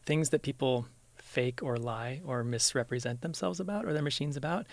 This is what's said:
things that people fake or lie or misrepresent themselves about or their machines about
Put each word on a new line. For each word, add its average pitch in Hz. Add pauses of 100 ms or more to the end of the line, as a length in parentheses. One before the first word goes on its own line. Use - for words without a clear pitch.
things 151
that 151
people 127 (300)
fake 123
or 123
lie 117
or 123
misrepresent 120
themselves 180
about 208
or 160
their 151
machines 147
about 151